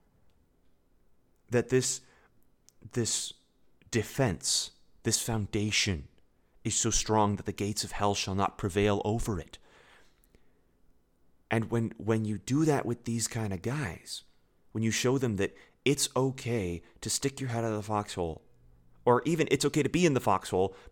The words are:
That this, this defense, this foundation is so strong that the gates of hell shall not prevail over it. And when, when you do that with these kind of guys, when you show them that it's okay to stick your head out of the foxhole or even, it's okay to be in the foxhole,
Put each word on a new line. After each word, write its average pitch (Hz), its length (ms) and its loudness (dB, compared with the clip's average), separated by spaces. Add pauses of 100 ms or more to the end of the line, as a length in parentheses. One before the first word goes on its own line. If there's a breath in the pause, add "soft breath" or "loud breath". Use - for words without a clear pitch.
(1500)
That 120 200 0
this, 131 320 0 (920 soft breath)
this - 400 -2 (580)
defense, - 800 0 (320)
this - 180 0
foundation 104 840 -2 (560)
is 107 120 -2
so - 140 2
strong 107 460 4
that 95 100 -8
the 101 60 -4
gates 104 320 -4
of - 80 -10
hell 101 240 0
shall 95 200 -2
not 98 220 0
prevail 101 460 2
over 110 340 0
it. - 200 -12 (1900 soft breath)
And 113 180 0
when, 117 280 0
when 110 260 0
you 104 140 -2
do 143 260 0
that 147 220 2
with 120 180 -4
these 117 240 -2
kind 110 240 -4
of 90 100 -4
guys, 120 600 -6 (480)
when 110 100 -2
you 113 100 2
show 127 260 2
them 120 180 0
that 95 200 0 (280 soft breath)
it's 143 320 2
okay 120 640 -2 (200 soft breath)
to 113 80 -6
stick 135 320 -2
your 131 80 -4
head 117 160 -2
out 113 60 -2
of 107 40 -2
the 107 80 -4
foxhole 98 580 -4 (640)
or 123 200 6
even, 165 260 2
it's 139 140 2
okay 147 180 2
to 117 60 0
be 175 160 4
in 151 80 6
the 123 60 2
foxhole, 95 560 2 (160 loud breath)